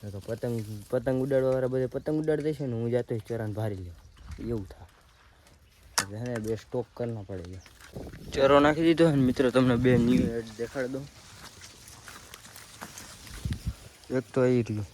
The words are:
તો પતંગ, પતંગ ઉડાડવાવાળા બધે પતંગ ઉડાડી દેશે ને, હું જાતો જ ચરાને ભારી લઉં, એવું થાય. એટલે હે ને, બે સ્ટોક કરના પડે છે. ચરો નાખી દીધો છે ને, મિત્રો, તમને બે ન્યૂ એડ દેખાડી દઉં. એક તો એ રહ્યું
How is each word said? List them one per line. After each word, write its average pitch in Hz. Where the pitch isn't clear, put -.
તો 98
પતંગ, 117
પતંગ 131
ઉડાડવાવાળા 131
બધે 131
પતંગ 151
ઉડાડી 151
દેશે 143
ને, 120
હું 117
જાતો 120
જ 104
ચરાને 113
ભારી 104
લઉં, 90
એવું 110
થાય. -
એટલે 98
હે 117
ને, 123
બે 110
સ્ટોક 117
કરના 117
પડે 92
છે. 92
ચરો 139
નાખી 147
દીધો 165
છે 143
ને, 139
મિત્રો, 127
તમને 127
બે 123
ન્યૂ 120
એડ 113
દેખાડી 123
દઉં. 135
એક 127
તો 127
એ 127
રહ્યું 107